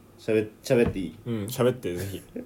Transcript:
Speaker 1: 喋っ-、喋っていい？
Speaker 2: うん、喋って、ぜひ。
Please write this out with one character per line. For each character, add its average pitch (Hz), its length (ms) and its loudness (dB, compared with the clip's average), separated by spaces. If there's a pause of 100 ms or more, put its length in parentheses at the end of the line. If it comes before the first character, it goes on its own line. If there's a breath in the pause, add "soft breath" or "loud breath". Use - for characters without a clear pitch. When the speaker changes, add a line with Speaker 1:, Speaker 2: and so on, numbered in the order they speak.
(180)
Speaker 1:
喋 110 280 2
っ-、 - 20 -16 (140)
喋 120 260 4
っ 98 40 -2
て 98 60 -6
い 95 60 -2
い？ - 100 -8 (120)
Speaker 2:
う 117 40 -4
ん、 107 160 -2
喋 120 260 2
っ - 20 -6
て、 87 220 -6
ぜ 92 80 -4
ひ。 95 180 -8 (240)